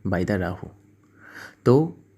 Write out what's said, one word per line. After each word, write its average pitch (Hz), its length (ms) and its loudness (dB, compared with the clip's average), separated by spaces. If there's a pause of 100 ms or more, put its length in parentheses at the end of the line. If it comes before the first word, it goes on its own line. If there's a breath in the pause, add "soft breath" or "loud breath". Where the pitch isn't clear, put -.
by 92 180 -2
the 98 140 -2
রাহু। 90 300 -6 (960 loud breath)
তো 147 320 4 (220)